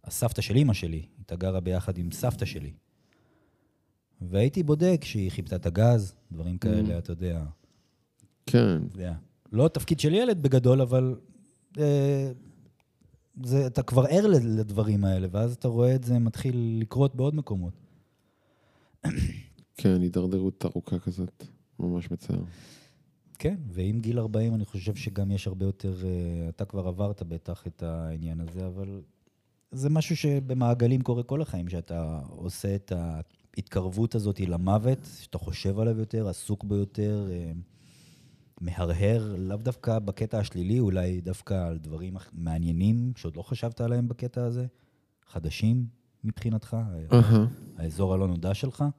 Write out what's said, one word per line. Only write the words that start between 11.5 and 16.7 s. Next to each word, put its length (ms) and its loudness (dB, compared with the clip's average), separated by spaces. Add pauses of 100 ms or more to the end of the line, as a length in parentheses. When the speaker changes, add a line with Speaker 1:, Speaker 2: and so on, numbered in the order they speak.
Speaker 1:
אה, 540 2 (1120)
זה, 220 2
אתה 160 -2
כבר 240 4
ער 200 6
ל-, 320 6
לדברים 460 2
האלה, 260 2
ואז 240 0
אתה 140 -2
רואה 260 6
את 100 0
זה 140 4
מתחיל 640 0